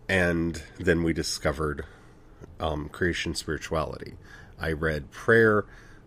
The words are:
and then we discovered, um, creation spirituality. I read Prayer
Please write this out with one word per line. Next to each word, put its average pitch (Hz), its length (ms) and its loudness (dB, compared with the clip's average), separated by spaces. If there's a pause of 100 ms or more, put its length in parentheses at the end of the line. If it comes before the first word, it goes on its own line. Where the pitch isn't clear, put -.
and 85 540 2 (160)
then 87 240 2
we 82 100 2
discovered, 78 760 -4 (760)
um, 76 280 -4
creation 85 460 -2
spirituality. - 800 -6 (460)
I 80 120 -2
read 76 380 -2
Prayer 113 540 6 (420)